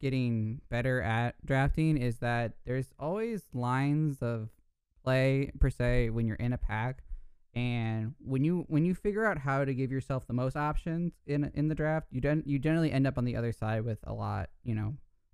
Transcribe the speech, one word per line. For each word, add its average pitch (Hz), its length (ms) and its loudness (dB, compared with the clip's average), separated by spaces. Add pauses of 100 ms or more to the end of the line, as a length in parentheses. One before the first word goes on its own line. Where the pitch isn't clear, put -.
getting 123 600 0 (100)
better 127 320 0
at 113 320 0 (100)
drafting, 143 540 2
is 120 220 -2
that 120 320 0 (120)
there's 131 340 -4
always 208 440 -4 (100)
lines 139 720 2
of 117 280 -4 (520)
play, 131 560 2
per 135 100 6
se, 123 420 2
when 113 180 0
you're 107 80 -2
in 123 160 0
a 120 60 -2
pack. 113 440 -2 (520)
And 117 600 -2 (100)
when 131 200 2
you, 175 240 2
when 156 160 4
you 185 100 2
figure 208 320 0
out 190 100 2
how 139 280 0
to 135 100 0
give 127 160 -2
yourself 131 380 -4
the - 40 -8
most 127 240 0
options 160 560 -2 (140)
in, 143 280 0
in 147 120 0
the 156 80 0
draft, 156 380 0
you 127 80 -4
don't, 151 260 2
you 139 140 0
generally 156 320 2
end 135 140 4
up 131 120 -2
on 123 60 0
the 120 100 -2
other 117 180 -2
side 113 320 -2
with 113 200 -4
a 104 80 -8
lot, 104 360 -4 (140)
you 113 140 -2
know, 107 180 -2 (400)